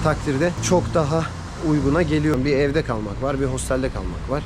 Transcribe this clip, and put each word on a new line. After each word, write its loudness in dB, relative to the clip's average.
takdirde 0
çok 2
daha 2
uyguna 4
geliyor. 2
Bir 2
evde 2
kalmak -4
var, -2
bir 2
hostelde 0
kalmak -6
var. -2